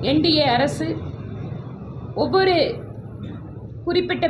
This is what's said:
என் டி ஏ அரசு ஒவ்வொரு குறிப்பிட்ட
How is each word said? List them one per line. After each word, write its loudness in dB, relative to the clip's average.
என் 6
டி 6
ஏ 6
அரசு 2
ஒவ்வொரு 4
குறிப்பிட்ட 0